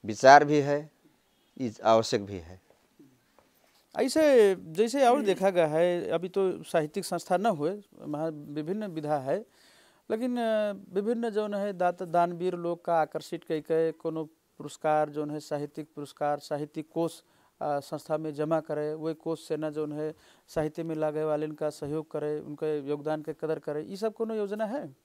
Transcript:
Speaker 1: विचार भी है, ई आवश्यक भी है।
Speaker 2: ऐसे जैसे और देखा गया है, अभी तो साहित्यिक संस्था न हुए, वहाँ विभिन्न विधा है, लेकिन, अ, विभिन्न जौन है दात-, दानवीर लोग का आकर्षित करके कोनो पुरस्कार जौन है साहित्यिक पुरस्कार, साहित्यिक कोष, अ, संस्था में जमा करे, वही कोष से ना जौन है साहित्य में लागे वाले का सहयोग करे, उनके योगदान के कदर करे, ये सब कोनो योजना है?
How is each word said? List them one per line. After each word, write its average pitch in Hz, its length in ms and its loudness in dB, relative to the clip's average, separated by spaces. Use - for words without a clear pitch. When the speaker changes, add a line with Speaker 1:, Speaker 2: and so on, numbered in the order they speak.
Speaker 1:
विचार 131 400 10
भी 147 140 4
है, 143 320 -2
ई 113 120 -6
आवश्यक 113 420 4
भी 98 120 -10
है। 87 300 -16
Speaker 2:
ऐसे 254 580 6
जैसे 220 520 2
और 262 140 6
देखा 190 280 2
गया 175 180 4
है, 170 420 2
अभी 170 200 -2
तो 185 340 -2
साहित्यिक 160 420 -2
संस्था 180 320 -2
न 196 80 0
हुए, 190 380 -2
वहाँ 151 300 -6
विभिन्न 156 580 -8
विधा 151 300 -2
है, 143 280 -2
लेकिन, 247 260 -2
अ, 214 340 0
विभिन्न 226 360 -2
जौन 208 240 -2
है 202 200 -4
दात-, 180 300 0
दानवीर 175 520 0
लोग 170 300 -6
का 170 160 2
आकर्षित 156 420 -6
करके 160 480 0
कोनो 160 320 -6
पुरस्कार 151 520 0
जौन 147 220 -6
है 151 80 -6
साहित्यिक 147 560 -8
पुरस्कार, 147 440 -4
साहित्यिक 151 540 -8
कोष, 165 280 -4
अ, 147 180 -2
संस्था 151 380 -6
में 156 160 -6
जमा 151 260 0
करे, 151 340 -6
वही 160 200 -6
कोष 156 340 -8
से 156 100 -4
ना 156 120 -4
जौन 151 240 -6
है 151 200 -6
साहित्य 156 360 -4
में 160 120 -6
लागे 156 280 -2
वाले 151 240 -2
का 151 220 -4
सहयोग 151 420 -6
करे, 151 280 -4
उनके 147 480 -6
योगदान 147 340 -4
के 156 120 -8
कदर 156 260 -4
करे, 151 240 -6
ये 196 120 -10
सब 214 180 -4
कोनो 220 220 -6
योजना 208 300 -4
है? 202 400 -8